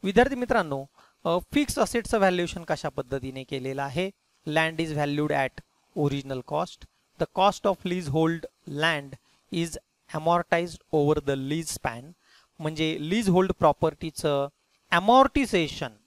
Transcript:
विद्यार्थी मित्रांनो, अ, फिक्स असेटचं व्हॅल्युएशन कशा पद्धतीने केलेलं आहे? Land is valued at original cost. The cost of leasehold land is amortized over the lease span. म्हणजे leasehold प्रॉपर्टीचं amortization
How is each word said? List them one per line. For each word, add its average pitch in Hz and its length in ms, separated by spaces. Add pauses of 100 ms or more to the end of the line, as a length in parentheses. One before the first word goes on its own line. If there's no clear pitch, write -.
विद्यार्थी 240 320
मित्रांनो, 175 500 (400)
अ, 170 120 (160)
फिक्स - 260
असेटचं 233 380
व्हॅल्युएशन 180 460
कशा 156 260
पद्धतीने 131 540
केलेलं 135 400
आहे? 147 260 (380)
Land 160 320
is 165 120
valued 147 380
at 139 320 (400)
original 139 400 (120)
cost. 165 320 (360)
The 165 40 (140)
cost 196 320
of 180 200
leasehold 160 480 (340)
land 143 420 (380)
is 170 240 (380)
amortized 170 640 (160)
over 151 280
the 139 140
lease 147 420
span. 120 240 (580)
म्हणजे 156 420
leasehold 185 580
प्रॉपर्टीचं 151 880 (460)
amortization 202 960 (180)